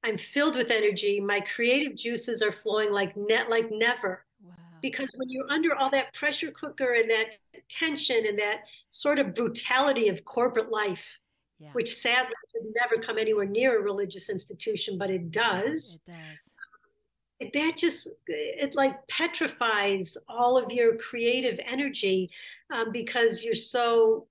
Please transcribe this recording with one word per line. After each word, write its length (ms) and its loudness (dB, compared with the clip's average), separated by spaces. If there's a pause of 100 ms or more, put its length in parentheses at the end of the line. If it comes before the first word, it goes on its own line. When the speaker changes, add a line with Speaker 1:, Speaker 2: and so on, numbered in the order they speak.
Speaker 1:
I'm 140 -2
filled 400 0
with 160 0
energy. 480 2
My 200 0
creative 560 0
juices 460 -4
are 80 2
flowing 400 0
like 260 0
ne-, 320 2
like 220 2
never. 540 -2 (180)
Speaker 2:
Wow. 120 -20 (280)
Speaker 1:
Because 340 -4
when 120 -6
you're 220 -6
under 260 2
all 140 2
that 240 0
pressure 360 -2
cooker 440 -2
and 160 4
that 160 2 (420)
tension 580 0
and 120 0
that 240 -2 (280)
sort 300 0
of 140 0
brutality 720 2
of 160 -2
corporate 480 0
life, 460 -4 (420)
Speaker 2:
Yeah. 120 -20
Speaker 1:
which 220 -2
sadly 400 0 (160)
should 240 -8
never 260 0
come 160 -4
anywhere 300 2
near 320 2
a 40 0
religious 460 -4
institution, 680 -6
but 100 -4
it 220 -4
does. 800 0
Speaker 2:
It 20 -20
does. 400 -18 (1000)
Speaker 1:
That 240 0
just, 320 -2 (180)
it, 480 -4
like, 200 4 (140)
petrifies 1080 0 (120)
all 280 4
of 140 2
your 260 4
creative 680 0
energy, 640 0 (420)
um, 180 -2
because 540 0
you're 100 0
so 760 4